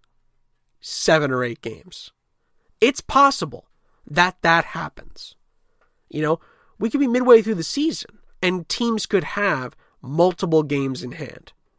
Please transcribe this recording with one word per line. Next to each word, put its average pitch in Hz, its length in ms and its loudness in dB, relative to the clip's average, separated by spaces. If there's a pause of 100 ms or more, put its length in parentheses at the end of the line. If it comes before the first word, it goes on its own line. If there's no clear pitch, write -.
(800)
seven 151 520 0
or 127 120 -2
eight 117 180 -8
games. - 500 -14 (680)
It's 254 220 2
possible 269 640 2 (420)
that 175 360 0
that 165 220 4
happens. - 720 -14 (760)
You 151 120 -6
know, 156 180 0 (380)
we 220 140 -2
could 277 80 0
be 277 80 2
midway 240 340 6
through 220 140 -2
the 165 80 -4
season - 560 -4 (200)
and 185 300 -2
teams 233 380 -4
could 185 160 0
have 156 520 -4 (260)
multiple 160 600 2
games 135 400 -4
in 123 80 -10
hand - 400 -16 (280)